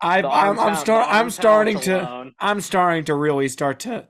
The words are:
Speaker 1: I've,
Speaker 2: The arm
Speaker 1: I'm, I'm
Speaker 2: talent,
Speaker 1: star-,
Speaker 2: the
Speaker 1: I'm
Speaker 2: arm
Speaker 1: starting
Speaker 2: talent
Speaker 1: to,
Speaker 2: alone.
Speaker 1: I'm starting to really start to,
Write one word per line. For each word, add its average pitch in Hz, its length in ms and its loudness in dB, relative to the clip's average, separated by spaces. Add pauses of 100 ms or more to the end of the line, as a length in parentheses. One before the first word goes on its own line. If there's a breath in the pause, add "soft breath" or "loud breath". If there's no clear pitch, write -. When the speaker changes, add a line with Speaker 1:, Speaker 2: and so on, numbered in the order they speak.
Speaker 1:
I've, 180 240 0
Speaker 2:
The 139 40 -4
arm 196 300 2
Speaker 1:
I'm, - 0 -
I'm 220 60 0
Speaker 2:
talent, 208 160 0
Speaker 1:
star-, 220 240 2
Speaker 2:
the - 40 -2
Speaker 1:
I'm 202 80 0
Speaker 2:
arm 233 140 0
Speaker 1:
starting 214 480 2
Speaker 2:
talent 185 260 -2
Speaker 1:
to, 123 60 -10
Speaker 2:
alone. 127 300 -14
Speaker 1:
I'm 202 200 -2
starting 175 440 0
to 151 100 0
really 143 320 0
start 135 340 -4
to, 226 300 -8